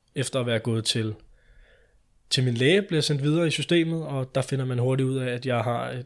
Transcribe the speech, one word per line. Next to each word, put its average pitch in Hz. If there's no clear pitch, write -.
efter 131
at 120
være 117
gået 113
til, 110
til 131
min 120
læge, 151
bliver 175
jeg 147
sendt 143
videre 160
i 156
systemet, 165
og 135
der 135
finder 135
man 123
hurtigt 131
ud 135
af, 127
at 123
jeg 120
har, 120
øh, 123